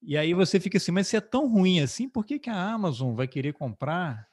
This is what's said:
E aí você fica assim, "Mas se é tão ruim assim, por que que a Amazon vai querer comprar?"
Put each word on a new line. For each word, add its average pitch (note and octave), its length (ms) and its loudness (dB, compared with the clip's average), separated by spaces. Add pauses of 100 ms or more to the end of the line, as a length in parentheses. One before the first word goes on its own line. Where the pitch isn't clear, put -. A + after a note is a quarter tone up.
E D3 120 -4
aí D#3+ 200 0
você F#3+ 240 4
fica G3 180 0
assim, F3 140 -2
"Mas F#3 160 2
se A3+ 100 0
é G#3+ 40 -2
tão C4 260 0
ruim F#3 320 6
assim, F3+ 280 -2
por A3 160 -4
que D4 140 -6
que C4+ 140 -10
a G3+ 220 -2
Amazon C3 420 -2
vai B2+ 120 -2
querer C#3+ 260 -4
comprar?" C3+ 800 -6